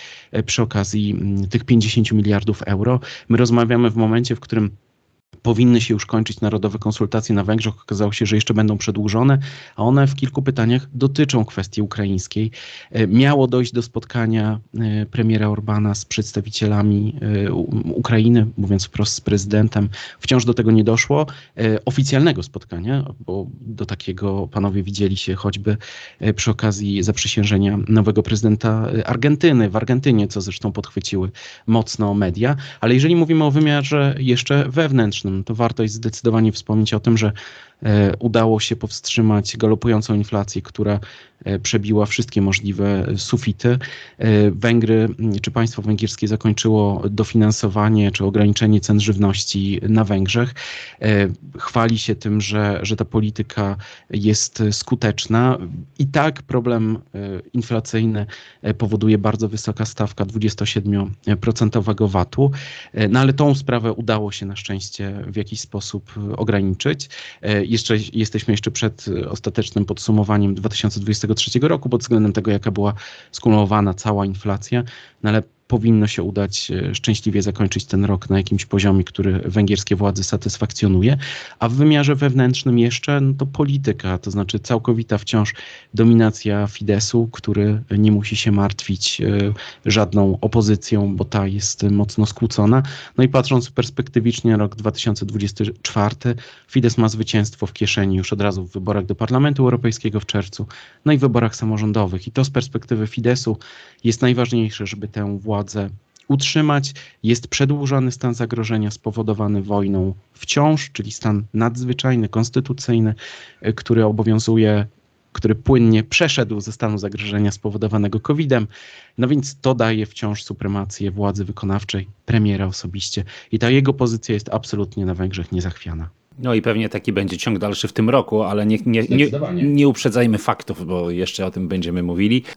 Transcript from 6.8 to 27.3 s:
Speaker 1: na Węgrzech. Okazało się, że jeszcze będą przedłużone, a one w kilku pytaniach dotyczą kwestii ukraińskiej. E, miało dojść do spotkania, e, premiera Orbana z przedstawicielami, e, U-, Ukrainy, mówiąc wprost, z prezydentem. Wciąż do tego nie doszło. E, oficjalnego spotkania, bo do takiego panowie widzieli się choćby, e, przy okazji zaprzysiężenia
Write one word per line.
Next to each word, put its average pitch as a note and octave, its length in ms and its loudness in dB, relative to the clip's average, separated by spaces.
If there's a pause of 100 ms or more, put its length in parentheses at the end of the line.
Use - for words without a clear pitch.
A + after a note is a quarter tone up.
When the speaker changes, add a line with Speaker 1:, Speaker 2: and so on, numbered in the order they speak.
Speaker 1:
na G2+ 80 0
Węgrzech. A2 380 0
Okazało G#2 300 -2
się, G#2+ 140 -2
że G#2 100 2
jeszcze G#2+ 180 2
będą G#2+ 240 2
przedłużone, G#2+ 600 2 (380)
a G#2 80 -4
one C3+ 240 4
w C#3 80 -4
kilku C3+ 260 -4
pytaniach B2+ 520 0
dotyczą C3+ 520 0
kwestii - 360 -6
ukraińskiej. G2+ 680 -4 (400)
E, A2 160 2
miało C3+ 400 6
dojść B2 260 0
do A#2+ 80 0
spotkania, A2 760 -2 (200)
e, G#2+ 260 -2
premiera A2 440 2
Orbana G#2 460 0
z - 100 -8
przedstawicielami, G#2 1080 0 (300)
e, - 80 -2
U-, F2 460 -2
Ukrainy, A2+ 480 4 (100)
mówiąc G2 280 0
wprost, - 280 -2
z - 80 -8
prezydentem. G#2 680 0 (300)
Wciąż B2+ 260 2
do A#2+ 80 2
tego A2+ 180 2
nie A2 120 6
doszło. B2+ 420 2 (320)
E, A2 280 0
oficjalnego C#3 580 2
spotkania, B2 720 -6 (120)
bo F#2 220 -6 (140)
do A2 240 -10
takiego F#2+ 640 -4
panowie G2 320 -2
widzieli G2 340 -2
się F#2 180 -4
choćby, G2+ 420 -2 (420)
e, G#2+ 140 0
przy A2 180 -2
okazji G2+ 520 -2
zaprzysiężenia G#2 840 0